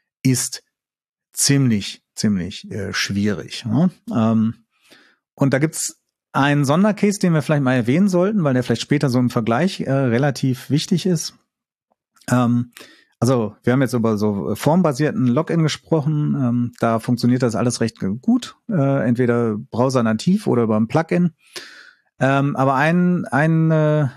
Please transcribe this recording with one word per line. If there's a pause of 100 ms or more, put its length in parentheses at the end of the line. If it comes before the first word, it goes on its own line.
(220)
ist (680)
ziemlich, (120)
ziemlich,
äh,
schwierig,
ne? (240)
Ähm, (680)
und
da
gibt's (300)
einen
Sondercase,
den
wir
vielleicht
mal
erwähnen
sollten,
weil
der
vielleicht
später
so
im
Vergleich,
äh,
relativ
wichtig
ist. (960)
Ähm, (460)
also
wir
haben
jetzt
über
so
formbasierten
Login
gesprochen.
Ähm,
da
funktioniert
das
alles
recht
g-,
gut, (120)
äh,
entweder
browsernativ
oder
über
ein
Plugin. (840)
Ähm,
aber
ein,
ein,
äh,